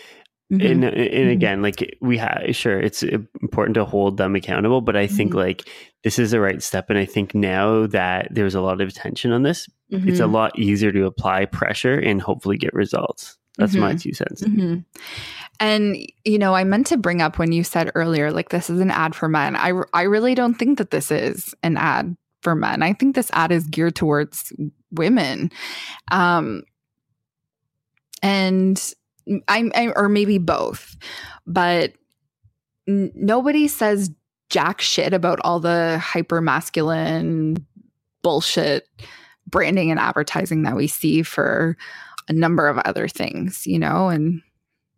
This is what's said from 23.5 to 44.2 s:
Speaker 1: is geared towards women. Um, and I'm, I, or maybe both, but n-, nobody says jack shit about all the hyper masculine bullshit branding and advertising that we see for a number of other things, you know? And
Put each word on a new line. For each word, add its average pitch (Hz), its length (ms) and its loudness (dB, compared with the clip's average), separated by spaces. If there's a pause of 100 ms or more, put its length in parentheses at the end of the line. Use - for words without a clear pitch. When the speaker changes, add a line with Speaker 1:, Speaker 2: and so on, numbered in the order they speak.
Speaker 1:
is 165 160 0
geared 160 280 -2
towards 147 580 -2 (380)
women. 165 600 0 (600)
Um, 170 520 0 (1600)
and 190 600 2 (640)
I'm, 220 280 0
I, 233 200 0
or 202 140 2
maybe 208 280 4
both, - 580 -4 (500)
but 175 480 0 (960)
n-, 196 280 0
nobody 269 520 2
says 202 440 0 (380)
jack 175 300 0
shit 160 340 0
about 175 300 2
all 170 160 0
the 165 420 0
hyper 170 400 -2
masculine 160 1160 0 (640)
bullshit 156 640 0 (580)
branding 170 460 2
and 156 80 2
advertising 156 640 0
that - 120 -2
we 135 120 0
see 156 360 0
for 156 520 0 (540)
a 156 40 -2
number 160 340 2
of 131 120 0
other - 280 -2
things, - 600 -8
you 175 120 0
know? 170 300 0
And 160 320 -2 (560)